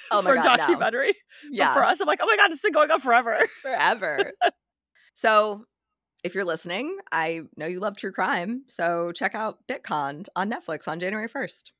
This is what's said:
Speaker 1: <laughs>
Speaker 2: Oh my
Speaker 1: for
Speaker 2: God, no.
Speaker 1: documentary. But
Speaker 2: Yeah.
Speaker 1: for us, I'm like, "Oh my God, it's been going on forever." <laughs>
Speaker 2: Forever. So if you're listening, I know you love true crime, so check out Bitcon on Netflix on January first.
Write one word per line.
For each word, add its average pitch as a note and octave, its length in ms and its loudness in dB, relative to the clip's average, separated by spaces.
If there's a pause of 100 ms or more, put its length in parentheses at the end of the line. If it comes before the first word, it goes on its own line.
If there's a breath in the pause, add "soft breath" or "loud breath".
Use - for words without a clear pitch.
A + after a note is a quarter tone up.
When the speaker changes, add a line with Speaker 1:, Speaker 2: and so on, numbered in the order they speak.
Speaker 1:
<laughs> - 100 -8
Speaker 2:
Oh - 120 4
my - 80 2
Speaker 1:
for - 60 6
Speaker 2:
God, D#4+ 60 2
no. F4+ 140 6
Speaker 1:
documentary. F4 560 0 (300 loud breath)
But D4 80 -16
Speaker 2:
Yeah. F3 240 2
Speaker 1:
for C4 80 4
us, E4+ 180 4
I'm F#4 60 0
like, D4+ 120 2
"Oh - 60 0
my A4 100 4
God, G4+ 140 4
it's D#4+ 120 -6
been G4+ 100 0
going D4 180 4
on D#4 100 2
forever." A#3+ 380 2 (100)
<laughs> - 140 -16
Speaker 2:
Forever. F#3 720 0 (840 soft breath)
So G#3+ 520 2 (580)
if F3 100 -4
you're F#3+ 120 -2
listening, F#3 520 -4 (140)
I E3 300 -2 (160)
know D3+ 100 -8
you F3+ 120 -6
love G3+ 180 -4
true G3 140 -8
crime, G#3+ 560 -2
so E3+ 440 -2
check F#3+ 240 -4
out G#3+ 320 -6
Bitcon D3+ 680 -6
on G3 140 -2
Netflix E3+ 380 -8
on D#3+ 120 -6
January G#3+ 280 -6
first. - 520 -10